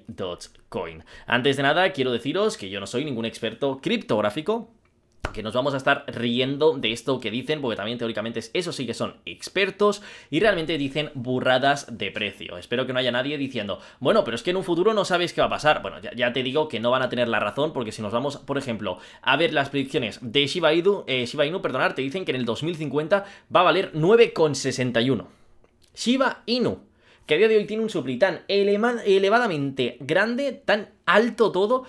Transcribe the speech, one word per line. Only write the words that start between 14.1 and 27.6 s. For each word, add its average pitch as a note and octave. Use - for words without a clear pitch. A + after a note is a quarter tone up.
pero A2+
es -
que F3+
en F3+
un F#3
futuro F3+
no G3+
sabes F3
qué -
va C3
a -
pasar". D3
Bueno, E2+
ya, -
ya A#2+
te C3
digo C#3+
que A2
no A#2+
van C3
a B2
tener A#2+
la G#2+
razón, C#3
porque A#2+
si -
nos G#2
vamos, C#3
por C#3
ejemplo, G#2+
a C3+
ver D#3+
las C#3
predicciones C3+
de C#3
Shiba D#3+
Inu, F3
eh, B2+
Shiba C#3+
Inu, F3+
perdonar, D#3+
te C3+
dicen E3+
que D3+
en C3
el B2
dos A2+
mil E3+
cincuenta D#3
va E3+
a F3+
valer F3
nueve G3
con D#3
sesenta B2+
y B2+
uno. A2+
Shiba B3+
Inu, G#3
que D3+
a -
día G#3+
de A3
hoy G#3